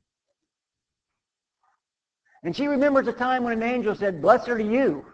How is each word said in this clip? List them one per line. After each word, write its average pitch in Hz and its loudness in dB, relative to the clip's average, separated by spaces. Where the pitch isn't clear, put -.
And 170 -6
she 269 -4
remembers 269 2
a 233 -2
time 254 -2
when 240 -2
an 220 -2
angel 226 -2
said, 190 -4
"Blessed 226 4
are 240 -2
you 214 0